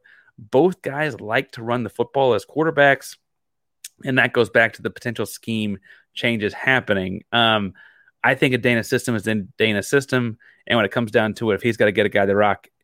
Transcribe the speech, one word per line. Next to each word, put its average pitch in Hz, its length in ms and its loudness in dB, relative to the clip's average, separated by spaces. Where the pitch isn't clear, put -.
both 139 440 0
guys 139 380 -6
like 117 320 -4
to 120 100 -16
run 120 200 -2
the 107 80 -6
football 127 440 0
as 101 100 -2
quarterbacks, 143 720 2
and 131 140 0
that 123 140 2
goes 117 180 2
back 113 220 2
to - 100 -16
the 107 80 -6
potential 113 360 -8
scheme 107 520 -6
changes 110 400 -2
happening. 98 720 -2
Um, 110 420 0
I 127 100 2
think 135 200 0
a 120 40 0
Dana 117 240 2
system 120 320 -2
is 107 140 -4
in 107 280 -4
Dana's 107 320 0
system, 127 480 0
and 117 100 0
when 110 80 4
it 98 60 -2
comes 117 220 -4
down 110 220 2
to 110 180 -2
it, - 20 2
if 95 80 -4
he's 117 140 0
gotta 107 160 4
get 101 140 2
a 98 40 -4
guy 101 160 2
to 98 80 0
rock 101 320 0